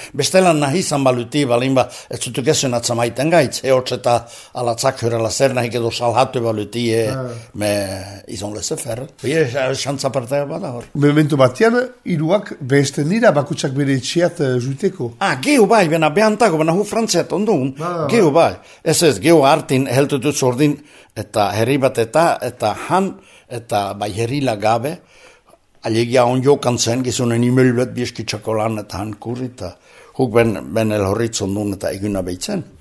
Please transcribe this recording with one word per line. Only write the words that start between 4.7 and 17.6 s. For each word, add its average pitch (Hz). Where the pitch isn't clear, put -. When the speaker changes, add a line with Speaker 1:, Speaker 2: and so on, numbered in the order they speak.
Speaker 1:
hurrela 113
zer 135
nahi 123
edo 117
salhatu 120
baluti, 113
eh, 110
Speaker 2:
Ah. 131
Speaker 1:
me, 104
izan -
leze 104
ferre. 123
Bie, 156
xa-, 131
xantza 139
partea 139
bada -
hor. 120
Speaker 2:
Memento 147
batean, 220
hiruak 180
behesten 139
dira, 226
bakutsak 147
bere 139
etxeat, 170
eh, 127
juteko. 135
Speaker 1:
Ah, 185
gehu 233
bai, 202
bena 156
behantago, 214
bena 165
hu 196
Frantziat 208
ondun. 165